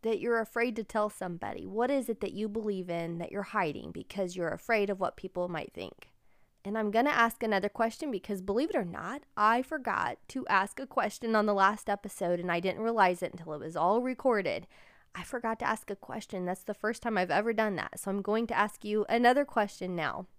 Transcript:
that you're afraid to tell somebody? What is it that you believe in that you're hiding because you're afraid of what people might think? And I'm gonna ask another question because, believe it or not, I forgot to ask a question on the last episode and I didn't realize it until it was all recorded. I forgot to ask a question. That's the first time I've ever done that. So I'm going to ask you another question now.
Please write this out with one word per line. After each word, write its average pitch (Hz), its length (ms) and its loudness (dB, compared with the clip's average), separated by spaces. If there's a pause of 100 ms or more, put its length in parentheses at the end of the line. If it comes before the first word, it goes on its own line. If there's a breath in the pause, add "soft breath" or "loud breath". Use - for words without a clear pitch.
that 226 180 0
you're 233 180 2
afraid 233 380 0
to 220 80 -4
tell 214 240 0
somebody? 175 560 -6
What 220 260 0
is 262 200 2
it 220 100 -2
that - 140 -4
you 208 120 -2
believe 208 440 -2
in 170 260 -2
that 170 160 -6
you're 202 100 -4
hiding 185 480 -2
because 185 460 -6
you're 170 140 0
afraid 208 400 2
of 190 100 -2
what - 160 -2
people 180 320 -6
might 165 240 -6
think? - 380 -12 (520)
And 202 140 -4
I'm 214 140 0
gonna 233 180 4
ask 233 340 2
another 208 280 2
question 233 400 -2
because, 196 320 -6
believe 208 260 0
it 403 80 -2
or 220 80 2
not, 180 380 -8 (120)
I 226 280 4
forgot 262 560 -2 (100)
to - 200 -6
ask 202 300 2
a 269 80 -8
question 226 480 -2
on 214 120 6
the 208 80 4
last 196 340 4
episode 196 500 0
and 175 140 -2
I 170 80 2
didn't 185 220 -2
realize 202 400 4
it 175 100 -4
until 165 220 -10
it 151 60 -8
was 160 160 -8
all 190 260 4
recorded. 214 640 0 (480 soft breath)
I 180 80 -10
forgot 226 380 -4
to 233 60 -2
ask 220 240 -2
a 196 60 -6
question. - 480 -8
That's 180 200 -4
the 208 100 -6
first 220 260 -4
time 226 160 -2
I've 180 140 2
ever 214 240 2
done 208 220 0
that. - 220 -6
So - 120 -6
I'm 196 100 0
going 220 280 0
to - 100 0
ask 208 260 0
you 208 240 0
another 247 380 6
question 196 500 -2
now. 160 300 -4 (120)